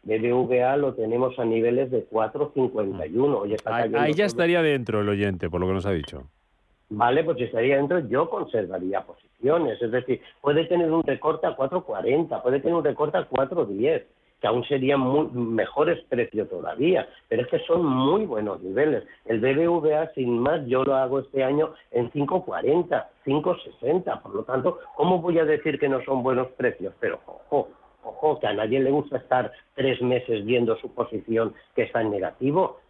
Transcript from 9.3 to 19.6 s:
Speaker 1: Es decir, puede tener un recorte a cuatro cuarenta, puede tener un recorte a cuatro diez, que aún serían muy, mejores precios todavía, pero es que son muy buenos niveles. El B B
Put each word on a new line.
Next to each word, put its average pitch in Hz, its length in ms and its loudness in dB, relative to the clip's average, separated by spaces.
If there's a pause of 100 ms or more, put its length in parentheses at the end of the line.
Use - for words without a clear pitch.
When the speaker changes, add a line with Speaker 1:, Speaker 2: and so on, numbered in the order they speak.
Speaker 1:
Es 113 100 -2
decir, 127 300 -2 (180)
puede 147 240 2
tener 170 260 2
un 160 140 2
recorte 156 420 -2
a 160 80 -2
cuatro 139 300 -2
cuarenta, 117 580 -2
puede 131 180 2
tener 160 140 0
un 165 80 2
recorte 147 360 0
a 156 60 -2
cuatro 135 420 -2
diez, 113 400 0 (340)
que 120 60 -2
aún 113 180 0
serían 139 360 2
muy, 135 320 2
mejores 123 720 0
precios 110 440 -2
todavía, 95 600 0 (200)
pero 113 140 0
es 120 60 -4
que 165 180 0
son 170 180 2
muy 143 400 2
buenos 107 380 -4
niveles. 110 400 0 (240)
El 113 140 0
B 131 120 2
B 165 160 2